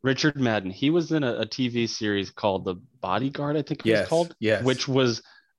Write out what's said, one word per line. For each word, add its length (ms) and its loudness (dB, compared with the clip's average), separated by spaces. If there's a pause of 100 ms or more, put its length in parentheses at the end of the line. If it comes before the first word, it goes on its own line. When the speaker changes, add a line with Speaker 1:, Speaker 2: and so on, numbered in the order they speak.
Speaker 1:
Richard 380 2
Madden. 300 0
He 200 0
was 220 0
in 120 2
a, 160 -2
a 60 -2
T 220 -2
V 180 0
series 440 -2
called 340 -2
The 120 -4 (240)
Bodyguard, 560 -2
I 60 0
think 180 -6
it 100 0
was 100 4
Speaker 2:
Yes, 80 -2
Speaker 1:
called, 320 0
Speaker 2:
yes. 240 2
Speaker 1:
which 240 2
was 340 2 (360)